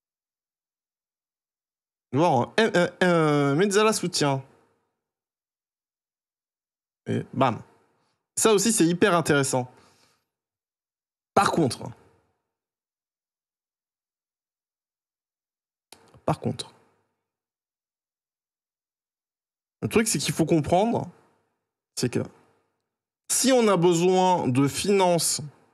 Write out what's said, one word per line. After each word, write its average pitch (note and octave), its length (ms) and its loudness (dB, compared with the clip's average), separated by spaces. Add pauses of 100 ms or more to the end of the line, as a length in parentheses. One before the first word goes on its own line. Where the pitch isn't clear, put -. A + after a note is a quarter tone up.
(2250)
voir C#3 440 0
un, A3 160 2
un, F3 160 2 (120)
un, F#3 60 2
un D3 480 2
Mezzala G#3+ 380 2
soutien. D3 480 -4 (2750)
Et A#2 260 -4
bam. B2 300 -2 (760)
Ça A3 180 2
aussi, G#3 180 2
c'est F#3+ 160 2
hyper F3 260 2
intéressant. C#3 560 0 (1700)
Par G3 160 2
contre, D3 320 -2 (4000)
par - 140 -4
contre, - 340 -10 (3000)
le A2 60 -4
truc, A3+ 180 0
c'est - 100 -2
qu'il C#3+ 160 -6
faut E3 120 -2
comprendre, F3 680 -2 (840)
c'est - 140 -4
que A2+ 140 -6 (1040)
si - 220 0
on A#3+ 160 4
a F#3+ 100 2
besoin F3+ 680 2
de C3 200 2
finances F3+ 720 0 (320)